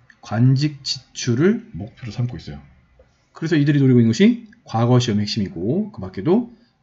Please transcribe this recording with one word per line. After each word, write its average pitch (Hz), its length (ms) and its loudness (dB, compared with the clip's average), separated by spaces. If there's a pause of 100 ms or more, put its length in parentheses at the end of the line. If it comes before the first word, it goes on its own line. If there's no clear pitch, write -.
(220)
관직 131 600 0
지출을 - 920 -2
목표로 104 380 -14
삼고 120 280 -6
있어요. 73 220 -16 (720)
그래서 160 240 -6
이들이 147 220 2
노리고 131 220 6
있는 113 80 4
것이 202 400 2 (160)
과거 120 340 2
시험의 104 240 0
핵심이고, 104 720 -4
그 - 80 -16
밖에도 165 520 -2 (300)